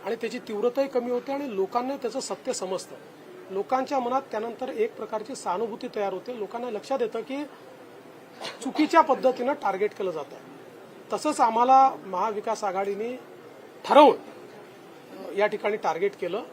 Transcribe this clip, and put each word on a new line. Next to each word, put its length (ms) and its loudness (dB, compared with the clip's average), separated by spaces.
आणि 120 -2
त्याची 220 -6
तीव्रताही 500 0
कमी 220 -2
होते 220 -2
आणि 240 -4
लोकांना 400 0
त्याचं 240 -4
सत्य 320 -6
समजतं. 420 -6
लोकांच्या 480 -2
मनात 320 0
त्यानंतर 380 -6
एक 280 -2
प्रकारची 380 -8
सहानुभूती 640 -4
तयार 160 -2
होते. 260 -8
लोकांना 320 -6
लक्षात 300 -4
येतं 200 -2
की 240 -8
चुकीच्या 360 4
पद्धतीनं 520 2
टार्गेट 420 -2
केलं 160 -4
जातं. 260 -10
तसंच 280 -2
आम्हाला 540 8
महाविकास 580 -2
आघाडीने 560 -4
ठरवून 320 10
या 100 4
ठिकाणी 300 -2
टार्गेट 440 0
केलं. 220 -4